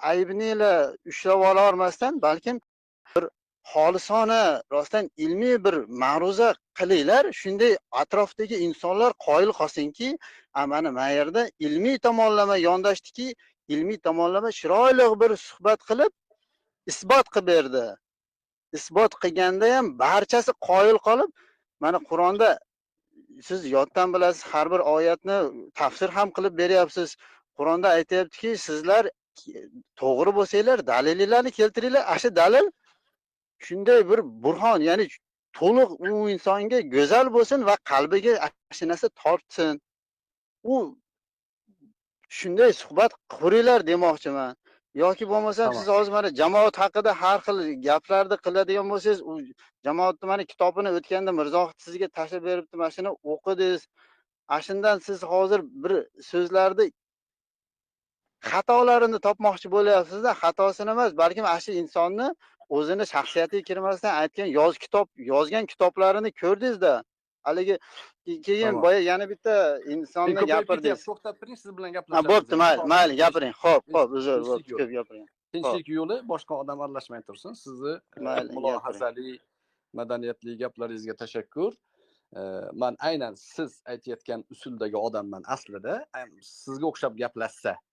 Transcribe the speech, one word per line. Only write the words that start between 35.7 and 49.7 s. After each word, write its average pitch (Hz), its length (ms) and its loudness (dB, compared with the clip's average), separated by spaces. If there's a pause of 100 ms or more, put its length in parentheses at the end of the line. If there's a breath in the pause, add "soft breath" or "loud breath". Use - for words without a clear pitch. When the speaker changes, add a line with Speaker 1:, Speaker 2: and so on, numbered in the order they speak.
Speaker 1:
u 208 320 -4
insonga 202 520 0
go'zal 147 520 4
bo'lsin 240 320 4
va 202 180 4
qalbiga 185 500 2 (360)
shu - 180 -10
narsa 170 220 -2
tortsin. 160 640 -2 (920)
U 247 100 0 (1600)
shunday 190 420 4
suhbat 196 380 0 (180)
quringlar 233 580 4
demoqchiman. 151 640 0 (440 soft breath)
Yoki 185 320 0
bo'lmasam, 214 400 0
Speaker 2:
Tamom. 226 120 -4
Speaker 1:
siz 196 80 -8
hozir 202 240 2
mana 202 180 0
jamoat 185 480 2
haqida 202 360 0
har 185 260 2
xil 202 180 -4 (240)
gaplarni 190 560 0
qiladigan 190 520 0
bo'lsangiz, 202 320 0
u 160 120 -12 (520 soft breath)